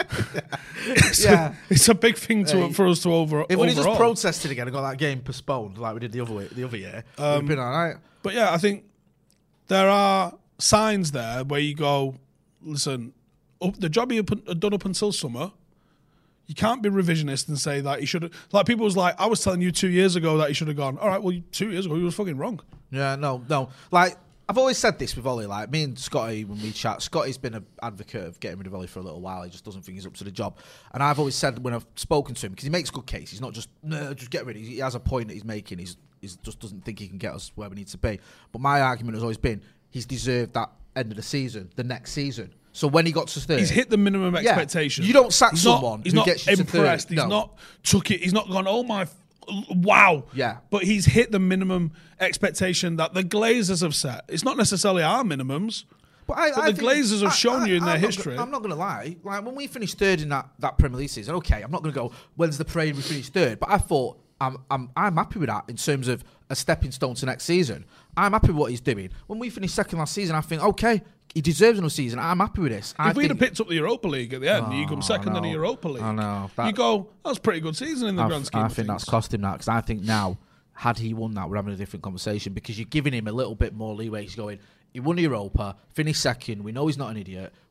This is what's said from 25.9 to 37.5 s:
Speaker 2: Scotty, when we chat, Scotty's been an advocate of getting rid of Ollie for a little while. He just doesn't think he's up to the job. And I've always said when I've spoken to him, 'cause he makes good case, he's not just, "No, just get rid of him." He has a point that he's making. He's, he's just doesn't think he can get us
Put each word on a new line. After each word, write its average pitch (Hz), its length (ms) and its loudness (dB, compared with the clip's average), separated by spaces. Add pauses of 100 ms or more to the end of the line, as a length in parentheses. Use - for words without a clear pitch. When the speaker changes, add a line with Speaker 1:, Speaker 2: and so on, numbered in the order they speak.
Speaker 2:
Scotty, 113 460 -4
when 104 160 -10
we 107 120 -6
chat, 107 280 -4
Scotty's 131 380 -4
been 120 160 -8
an 104 100 -12 (160)
advocate 104 460 -10
of 85 140 -14
getting 92 180 -10
rid 95 80 -12
of 95 80 -12
Ollie 92 140 -10
for - 100 -14
a 92 40 -12
little 87 180 -12
while. 92 240 -10
He 90 60 -16
just 90 140 -20
doesn't 98 180 -16
think 95 140 -16
he's 95 100 -14
up 92 80 -16
to - 100 -16
the 101 80 -10
job. 101 260 -8 (340)
And 127 100 -2
I've 143 160 2
always 139 180 -2
said 123 280 -2
when 123 80 -4
I've 113 220 -6
spoken 143 400 -2
to 113 120 -10
him, 95 80 -10
'cause - 100 -16
he 135 60 -4
makes 165 200 -2
good - 160 -12
case, - 240 -8
he's 95 100 -14
not 117 140 -10
just, 113 160 -14 (120)
"No, 151 300 -6
just 127 180 -14
get 135 140 -6
rid 117 120 -12
of 107 60 -14
him." 110 60 -14
He 120 100 -12
has 131 160 -4
a 120 60 -6
point 120 280 -2
that 95 60 -12
he's 101 100 -14
making. 104 340 -10
He's, 87 180 -14 (240)
he's 95 160 -16
just - 240 -14
doesn't 98 240 -16
think 107 140 -10
he 101 100 -12
can 95 100 -14
get 90 160 -8
us - 200 -14